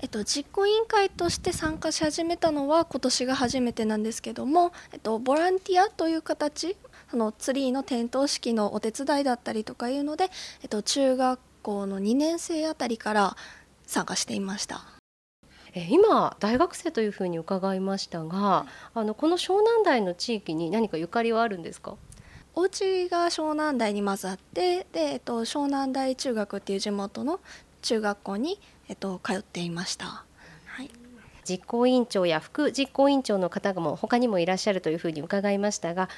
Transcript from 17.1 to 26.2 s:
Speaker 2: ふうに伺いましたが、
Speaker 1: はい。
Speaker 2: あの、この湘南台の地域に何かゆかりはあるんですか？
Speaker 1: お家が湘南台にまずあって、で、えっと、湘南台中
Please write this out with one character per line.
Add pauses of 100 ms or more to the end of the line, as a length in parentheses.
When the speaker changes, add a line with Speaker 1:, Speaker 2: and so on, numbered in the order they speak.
Speaker 2:
ふ
う
に
伺
い
ま
し
た
が、
Speaker 1:
は
い。 (300)
Speaker 2:
あ
の、
こ
の
湘
南
台
の
地
域
に
何
か
ゆ
か
り
は
あ
る
ん
で
す
か？ (580)
Speaker 1:
お
家
が
湘
南
台
に
ま
ず
あ
っ
て、
で、
え
っ
と、
湘
南
台
中